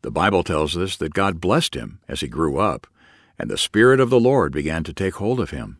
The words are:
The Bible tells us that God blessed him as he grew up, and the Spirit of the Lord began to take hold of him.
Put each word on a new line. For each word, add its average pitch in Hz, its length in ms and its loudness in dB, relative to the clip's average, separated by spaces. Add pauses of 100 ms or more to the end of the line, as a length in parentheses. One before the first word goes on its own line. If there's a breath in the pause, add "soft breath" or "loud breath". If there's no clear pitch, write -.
The - 60 -8
Bible 87 340 2
tells 78 320 0
us 92 220 -4
that 78 160 -6
God 98 260 0
blessed 107 360 0
him 57 320 -12
as - 140 -8
he 76 60 -6
grew 73 300 -2
up, 90 300 -2 (500 soft breath)
and - 140 -6
the 101 40 -4
Spirit 127 440 4
of 127 100 4
the 127 100 4
Lord 117 320 4
began 78 340 -4
to 78 80 -12
take 95 240 -2
hold 120 220 -4
of 90 120 -4
him. 104 280 -12